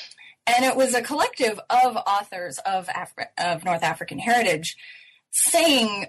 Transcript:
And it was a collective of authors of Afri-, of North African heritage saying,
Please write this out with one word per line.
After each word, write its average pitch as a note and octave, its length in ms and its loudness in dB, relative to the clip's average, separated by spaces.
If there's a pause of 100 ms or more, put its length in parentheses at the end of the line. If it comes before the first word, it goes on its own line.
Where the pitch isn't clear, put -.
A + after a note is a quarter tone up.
(460)
And A#3+ 180 4
it C4 120 2
was B3+ 180 2
a A#3+ 80 0
collective C#4 560 -2 (120)
of B3 260 4
authors G3+ 640 -4
of F#3+ 300 -2
Afri-, - 400 -10 (100)
of E3+ 260 -2
North E3+ 180 0
African E3 360 -4
heritage G#3+ 580 0 (560)
saying, B3 760 2